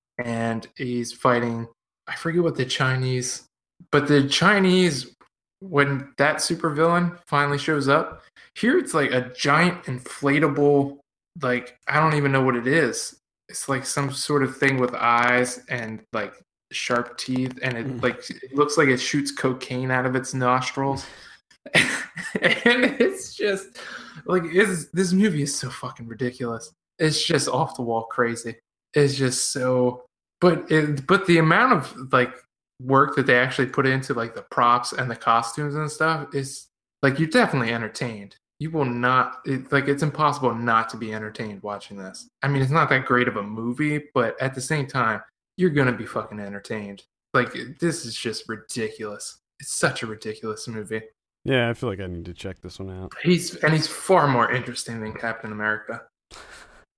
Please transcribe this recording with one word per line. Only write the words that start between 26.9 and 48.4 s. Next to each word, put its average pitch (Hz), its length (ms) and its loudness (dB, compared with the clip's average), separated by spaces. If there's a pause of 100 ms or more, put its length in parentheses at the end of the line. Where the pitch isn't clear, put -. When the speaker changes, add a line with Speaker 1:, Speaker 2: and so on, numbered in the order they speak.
Speaker 1:
It's 156 240 2
just 147 260 2
off 127 280 -2
the 131 60 -6
wall 113 220 -2
crazy. 117 540 -2 (360)
It's 139 200 4
just 127 380 0
so, 127 520 0 (360)
but 165 300 4
it, 147 360 2
but 190 200 4
the 170 120 6
amount 185 360 6
of, 131 380 -4
like, 123 200 4 (500)
work 135 340 4
that 127 100 2
they 123 120 6
actually 131 300 2
put 135 180 0
into, 131 260 0
like, 117 220 -6
the 104 160 -12
props 120 420 2
and 123 180 -4
the 113 60 -6
costumes 123 600 0
and 151 140 -4
stuff 156 440 -2
is, 139 320 -8 (360)
like, 135 160 4
you're 160 100 2
definitely 147 440 2
entertained. 110 640 -8 (220)
You 160 120 -8
will 156 140 0
not, 123 600 2
it, 131 280 -6
like, 139 160 2
it's 143 140 0
impossible 135 520 0
not 113 360 2
to 117 60 -10
be 107 180 -8
entertained 107 480 -10
watching 104 340 -10
this. 95 320 -14 (140)
I 139 60 0
mean, 143 140 2
it's 131 100 2
not 156 180 4
that 127 160 2
great 123 220 2
of 110 80 -2
a 104 60 -2
movie, 120 640 -4 (100)
but 117 280 0
at 131 120 -2
the 131 60 -8
same 139 260 -2
time, 113 360 -2 (340)
you're 180 140 2
gonna 139 220 4
be 107 140 -6
fucking 107 340 -8
entertained. 101 640 -12 (300)
Like, 123 180 2 (280)
this 165 240 -2
is 113 100 -10
just - 340 -8